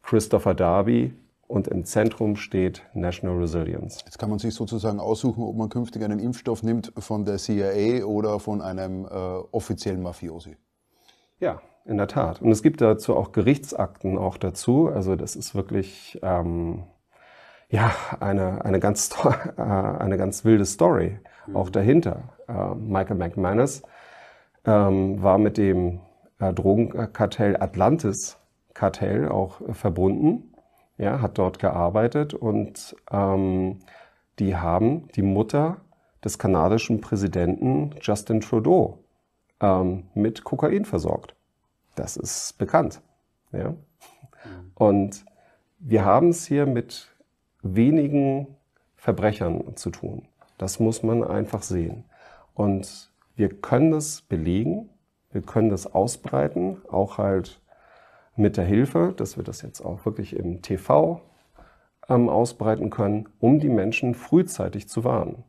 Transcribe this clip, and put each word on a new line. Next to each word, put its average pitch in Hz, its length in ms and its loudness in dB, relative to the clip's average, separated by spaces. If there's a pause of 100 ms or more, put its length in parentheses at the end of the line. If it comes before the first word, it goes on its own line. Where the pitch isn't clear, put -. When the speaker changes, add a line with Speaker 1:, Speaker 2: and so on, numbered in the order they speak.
Speaker 1:
Christopher 104 500 2
Darby 104 600 2 (320)
und 104 220 -4
im 87 160 -4
Zentrum 107 500 0
steht 92 480 -4 (100)
National 90 460 -4
Resilience. 82 680 -4
Speaker 2:
Jetzt - 140 -20
kann 110 120 -4
man 104 100 -4
sich 113 120 -4
sozusagen 107 460 -4
aussuchen, 113 460 -2
ob 104 100 -8
man 110 140 -4
künftig 113 340 -6
einen 104 160 -2
Impfstoff 117 460 -4
nimmt 113 340 -2
von 107 260 -4
der 101 140 -2
C 104 220 -2
I 104 420 0
A - 20 -6
oder 104 360 -2
von 104 200 -6
einem, 92 440 -8
äh, - 40 -14
offiziellen 92 960 -6
Mafiosi. 85 540 -12 (840)
Speaker 1:
Ja, 143 240 -4 (220)
in 107 140 -4
der 101 100 0
Tat. 90 340 -4
Und 117 80 6
es 107 140 2
gibt 151 160 4
dazu 110 340 4
auch - 160 0
Gerichtsakten 95 880 0
auch 95 200 -4
dazu. 123 500 2
Also 95 260 0
das - 220 -6
ist - 180 -12
wirklich, - 680 -6
ähm, 85 580 -2 (840)
ja, 110 240 2 (260)
eine, 95 460 -2
eine 95 160 2
ganz - 280 0
to-, - 200 0
<laughs> - 280 -2
äh, 120 60 -6
eine 98 540 -2
ganz 95 280 -4
wilde 110 200 6
Story 101 560 0 (260)
Speaker 2:
Mhm. 98 100 -8
Speaker 1:
auch 92 140 -2
dahinter. 101 540 2 (240)
Äh, 95 260 -4
Michael 98 440 -2
McManus, 98 680 -2 (800)
ähm, 98 580 4
war 98 160 6
mit 104 200 2
dem, 90 420 2 (400)
äh, 95 120 0
Drogenkartell 101 1040 2
Atlantis 98 840 0 (360)
Kartell 101 540 0
auch, 95 320 -4
äh, - 140 -8
verbunden, 107 800 0 (420)
ja, 120 240 -2
hat 101 160 -2
dort 92 220 0
gearbeitet 104 720 0
und, - 640 -4 (140)
ähm, 95 720 0 (580)
die 98 180 0
haben 95 580 0
die 107 60 -2
Mutter 110 600 0 (420)
des 104 140 -6
kanadischen 104 640 2
Präsidenten 101 880 0 (100)
Justin 110 400 -2
Trudeau, 139 600 2 (600)
ähm, 92 440 2 (100)
mit 110 280 0
Kokain 190 440 0
versorgt. - 500 -4 (600)
Das - 200 -8
ist - 400 -10
bekannt. - 460 0 (500)
Ja? - 180 -6
Speaker 2:
Mhm. 165 60 -10 (960)
Speaker 1:
Und 101 520 2 (540)
wir 110 260 2
haben 135 240 6
es - 160 -4
hier 143 180 2
mit - 460 -4 (520)
wenigen 139 920 2 (400)
Verbrechern 92 800 -2
zu - 140 -8
tun. - 380 -12 (280)
Das - 240 -8
muss 110 220 2
man 113 220 2
einfach 101 380 -4
sehen. 90 420 -4 (500)
Und 98 580 -4 (240)
wir 104 140 2
können 147 400 4
das 156 320 -2
belegen, 104 680 -2 (420)
wir - 120 -6
können 113 260 2
das 95 240 -2
ausbreiten, 98 880 -2 (100)
auch - 280 -2
halt 95 400 -2 (760)
mit 104 220 4
der 92 80 2
Hilfe, 139 500 2
dass - 220 -8
wir - 80 -8
das - 160 -12
jetzt - 220 -16
auch 87 240 -8
wirklich 104 280 -6
im 87 280 -6
T 98 160 -4
V, 82 420 2 (880)
ähm, 120 220 4
ausbreiten 110 580 0
können, 107 400 -2 (120)
um 131 180 6
die 147 100 0
Menschen 113 460 0
frühzeitig 104 720 -2
zu 113 160 -4
warnen. 120 440 -2